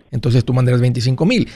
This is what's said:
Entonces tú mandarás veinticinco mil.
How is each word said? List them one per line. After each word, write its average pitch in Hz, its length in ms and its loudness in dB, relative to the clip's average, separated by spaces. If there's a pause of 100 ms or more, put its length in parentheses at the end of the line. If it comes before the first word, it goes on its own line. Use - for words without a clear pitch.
Entonces 120 340 0
tú - 80 -4
mandarás 123 300 2
veinticinco 123 460 0
mil. 214 280 0